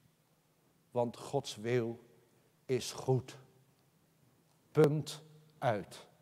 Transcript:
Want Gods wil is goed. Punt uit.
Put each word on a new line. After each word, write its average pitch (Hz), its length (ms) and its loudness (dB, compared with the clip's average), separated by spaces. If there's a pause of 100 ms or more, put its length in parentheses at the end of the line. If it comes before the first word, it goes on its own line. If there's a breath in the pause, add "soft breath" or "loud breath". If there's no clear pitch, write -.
(920)
Want 120 260 0
Gods - 380 -6
wil 117 440 0 (680)
is 123 260 -2
goed. - 460 0 (1300)
Punt 151 520 4 (340)
uit. 107 500 -2 (140)